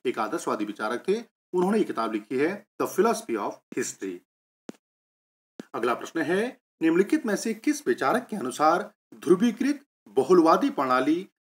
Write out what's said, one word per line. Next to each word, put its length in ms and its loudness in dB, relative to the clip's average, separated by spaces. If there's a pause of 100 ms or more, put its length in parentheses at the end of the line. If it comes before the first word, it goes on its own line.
एक 120 -4
आदर्शवादी 460 -4
विचारक 440 -6
थे, 160 0 (280)
उन्होंने 260 0
ये 60 2
किताब 280 -4
लिखी 260 -4
है 280 -2 (160)
The 100 -4
Philosophy 480 -2
of 120 -6 (260)
History। 380 -8 (1600)
अगला 200 0
प्रश्न 260 -6
है, 400 -2 (220)
निम्नलिखित 440 2
में 100 0
से 180 -2
किस 320 -4
विचारक 440 0
के 60 -8
अनुसार 580 0 (200)
ध्रुवीकृत 680 2 (240)
बहुलवादी 640 4
प्रणाली 580 0 (140)